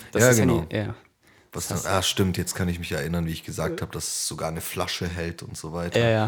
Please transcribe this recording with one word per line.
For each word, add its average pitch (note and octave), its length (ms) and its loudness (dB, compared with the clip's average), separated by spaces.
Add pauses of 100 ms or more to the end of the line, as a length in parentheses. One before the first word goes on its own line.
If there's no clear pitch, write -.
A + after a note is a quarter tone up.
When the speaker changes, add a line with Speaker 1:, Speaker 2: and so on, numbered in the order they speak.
(120)
Speaker 1:
das G#2 100 4
Speaker 2:
Ja, B2 80 10
Speaker 1:
ist A#2+ 100 8
Speaker 2:
genau. F#2+ 220 6
Speaker 1:
Handy, D#2+ 160 -6
ja. G#2 180 -4 (640)
Speaker 2:
Was E2+ 120 -6
Speaker 1:
Das E2+ 140 -2
Speaker 2:
dann, E2 80 -2
Speaker 1:
hast G2 60 2
Speaker 2:
ah, F#2 60 2
stimmt, F#2 340 2
jetzt F2 180 -2
kann F2+ 140 0
ich F2 80 -2
mich E2+ 140 -8
erinnern, E2 340 -2
wie D#2+ 60 -2
ich D#2 120 -8
gesagt E2 360 -4
Speaker 1:
Ja. E2 80 -4
Speaker 2:
hab, - 40 -18
dass E2 160 -6
es - 200 -4
sogar D2+ 220 -4
eine E2 120 -6
Flasche - 460 -4
hält E2+ 340 -6
und - 160 -12
so D#2+ 160 -10
weiter. F2 260 0
Speaker 1:
Ja, A#2 100 6
ja. G#2+ 180 4